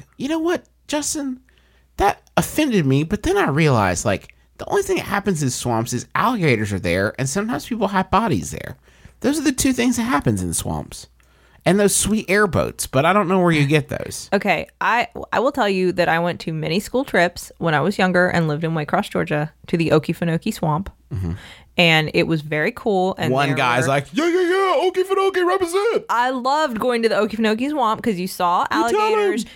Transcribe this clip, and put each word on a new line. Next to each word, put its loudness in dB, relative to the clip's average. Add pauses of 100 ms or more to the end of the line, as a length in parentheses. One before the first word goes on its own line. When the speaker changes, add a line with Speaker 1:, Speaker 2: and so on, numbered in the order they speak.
(180)
Speaker 1:
"You -6
know -2
what, -2 (240)
Justin? -4 (560)
That 0 (160)
offended 2
me, 4
but -4
then 2
I 2
realized, 2
like, -4 (260)
the -10
only 0
thing -2
that -6
happens -2
in 0
swamps -2
is -6
alligators 0
are -2
there, 0
and -2
sometimes -4
people -2
have 0
bodies 0
there. -12 (440)
Those 0
are -4
the 2
two 0
things 2
that -2
happens 0
in -4
swamps. -6 (560)
And 4
those 4
sweet 0
airboats, 0
but 2
I 4
don't 2
know 2
where 4
you 4
get 2
those." -8
Speaker 2:
Okay, 0 (140)
I, 0 (260)
I 2
will 2
tell 0
you 2
that 0
I 2
went -2
to -6
many -2
school -2
trips 0
when 0
I 2
was 0
younger 4
and 2
lived -2
in -2
Waycross, -2
Georgia, -2 (160)
to 0
the 0
Okefenokee 0
Swamp. -2 (240)
Speaker 1:
Mm-hmm. -4 (460)
Speaker 2:
And 4
it 4
was 0
very -2
cool. 0
And 0
Speaker 1:
One 2
Speaker 2:
there 0
Speaker 1:
guy's 2
Speaker 2:
were 2
Speaker 1:
like, 0
"Yeah, 0
yeah, 2
yeah, 2
Okefenokee, 0
represent." 0
Speaker 2:
I 0
loved -2
going 0
to 0
the 0
Okefenokee 0
Swamp -2
'cause -2
you -4
saw 0
Speaker 1:
You -2
tell 0
him. 0
Speaker 2:
alligators, 0 (100)